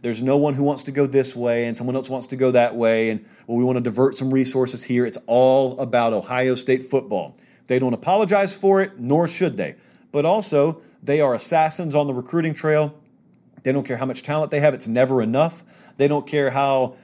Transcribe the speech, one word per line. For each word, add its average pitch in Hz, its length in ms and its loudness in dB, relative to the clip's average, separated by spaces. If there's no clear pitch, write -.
There's 117 200 -4
no 131 140 2
one 147 180 2
who 139 80 -2
wants 143 220 -2
to 143 80 -10
go 143 140 0
this 135 280 0
way 120 320 -2
and 117 100 -6
someone 127 200 -6
else 127 140 -6
wants 131 180 -8
to 131 80 -8
go 127 140 2
that 120 260 2
way. 113 340 2
And, 107 140 -6
well, 117 120 -2
we 123 60 2
wanna 127 160 0
divert 123 360 0
some 131 160 -4
resources 127 520 0
here. 123 220 0
It's 107 200 -8
all 131 520 4
about 120 340 0
Ohio 127 420 -2
State 127 320 0
football. 101 500 -4
They 123 120 0
don't 127 160 0
apologize 196 600 0
for 196 260 2
it, 190 180 -4
nor 143 280 0
should 160 300 -4
they. 85 200 -8
But 147 120 0
also, 160 560 0
they 147 180 0
are 131 140 2
assassins 156 600 0
on 147 120 2
the 135 80 -4
recruiting 160 400 -2
trail. 151 400 0
They 131 80 2
don't 139 140 0
care 123 100 -4
how 131 100 -4
much 131 160 -6
talent 147 300 -2
they 147 80 0
have. 143 140 4
It's - 120 -8
never 127 340 2
enough. 135 440 0
They 143 100 2
don't 143 200 0
care 139 240 0
how 135 540 0